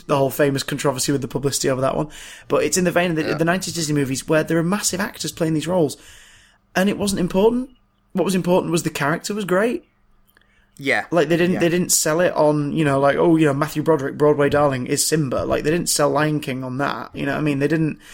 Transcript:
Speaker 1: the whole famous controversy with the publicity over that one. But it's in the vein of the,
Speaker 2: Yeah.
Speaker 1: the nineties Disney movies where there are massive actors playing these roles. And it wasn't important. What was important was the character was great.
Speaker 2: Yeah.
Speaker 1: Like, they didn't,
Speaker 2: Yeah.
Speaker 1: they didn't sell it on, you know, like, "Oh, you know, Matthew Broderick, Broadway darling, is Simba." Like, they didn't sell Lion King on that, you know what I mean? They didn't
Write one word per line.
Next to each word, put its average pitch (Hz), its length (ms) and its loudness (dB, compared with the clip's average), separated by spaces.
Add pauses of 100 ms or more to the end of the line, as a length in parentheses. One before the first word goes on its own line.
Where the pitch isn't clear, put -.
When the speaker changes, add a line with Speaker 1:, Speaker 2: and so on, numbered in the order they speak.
Speaker 1:
the 147 80 2
whole 139 140 2
famous 139 340 0
controversy 143 480 -2
with 131 100 0
the 120 60 -4
publicity 139 420 -2
over 127 100 -2
that 131 160 0
one. 151 120 -2 (400)
But 135 160 2
it's 151 120 0
in 185 80 2
the 175 60 2
vein 175 220 2
of 156 40 -2
the, 156 60 0
Speaker 2:
Yeah. - 120 -2
Speaker 1:
the 156 100 0
nineties 175 300 -2
Disney 151 200 -2
movies 135 340 -2
where 156 140 4
there 160 160 0
are 165 60 2
massive 185 360 -2
actors - 320 -8
playing 160 220 -2
these 151 140 -2
roles. 170 280 0 (800)
And 190 140 2
it 185 100 0
wasn't 196 220 -2
important. 226 500 2 (420)
What 190 120 0
was 180 100 0
important 175 380 2
was 165 100 0
the 160 80 -4
character 156 420 -4
was 208 120 -6
great. 196 400 0 (960)
Speaker 2:
Yeah. 123 300 0
Speaker 1:
Like, 156 180 2
they 170 80 2
didn't, 175 180 2
Speaker 2:
Yeah. - 40 -2
Speaker 1:
they 170 100 2
didn't 175 220 0
sell 160 300 0
it 180 140 2
on, 151 380 2
you 156 120 0
know, 139 160 2
like, 139 160 4
"Oh, 165 180 4
you 160 120 4
know, 139 60 4
Matthew 147 300 -2
Broderick, 139 340 0
Broadway 147 320 4
darling, 139 380 2
is 143 180 0
Simba." 135 400 0
Like, 131 200 -2
they 151 80 0
didn't 175 160 -2
sell 147 200 2
Lion 151 300 0
King 131 240 -6
on 127 160 -6
that, 139 380 -4
you 147 100 -6
know 139 60 0
what 135 60 -4
I 147 40 -4
mean? 143 160 0
They 143 80 2
didn't 156 320 0 (160)